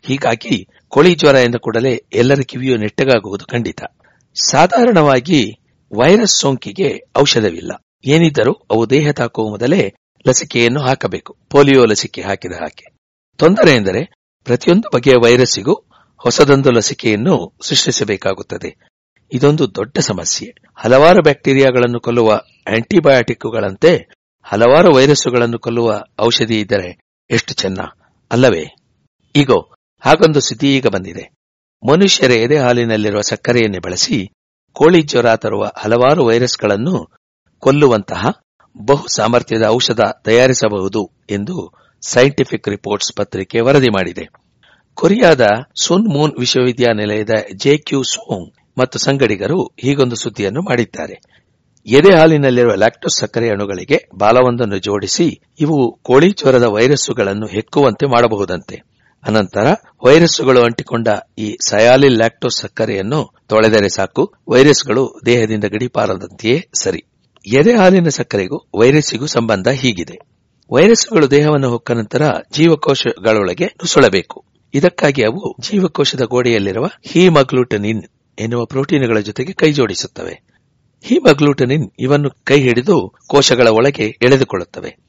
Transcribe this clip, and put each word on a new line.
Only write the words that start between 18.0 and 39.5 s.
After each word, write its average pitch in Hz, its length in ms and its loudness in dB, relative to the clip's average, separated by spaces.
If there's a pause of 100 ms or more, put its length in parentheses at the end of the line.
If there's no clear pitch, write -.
ಇದೊಂದು 143 420 0
ದೊಡ್ಡ 110 220 -8
ಸಮಸ್ಯೆ. - 560 -6 (220)
ಹಲವಾರು 156 480 4
ಬ್ಯಾಕ್ಟೀರಿಯಾಗಳನ್ನು 131 760 0
ಕೊಲ್ಲುವ 117 320 0 (360)
ಆಂಟಿಬಯೋಟಿಕ್‌ಗಳಂತೆ 117 1400 0 (340)
ಹಲವಾರು 139 500 4
ವೈರಸ್ಸುಗಳನ್ನು 127 680 2
ಕೊಲ್ಲುವ 117 440 -4 (160)
ಔಷಧಿ 113 400 -2
ಇದ್ದರೆ 98 400 -6 (320)
ಎಷ್ಟು - 220 -4
ಚೆನ್ನ, 95 260 -6 (520)
ಅಲ್ಲವೇ? 117 440 0 (600)
ಈಗೋ 127 380 0 (260)
ಹಾಗೊಂದು 156 400 2
ಸುದ್ದಿ 135 380 -2
ಈಗ 127 100 -2
ಬಂದಿದೆ. 92 440 -8 (600)
ಮನುಷ್ಯರ 170 400 2
ಎದೆ 120 260 2
ಹಾಲಿನಲ್ಲಿರುವ 113 640 0
ಸಕ್ಕರೆಯನ್ನೇ 110 580 -2
ಬಳಸಿ 92 520 -6 (400)
ಕೋಳಿ 165 300 4
ಜ್ವರ 120 340 0
ತರುವ 104 420 -6
ಹಲವಾರು 123 480 0
ವೈರಸ್ಗಳನ್ನು 117 960 -2 (400)
ಕೊಲ್ಲುವಂತಹ 120 840 0 (440)
ಬಹು 139 220 0
ಸಾಮರ್ಥ್ಯದ 113 560 -2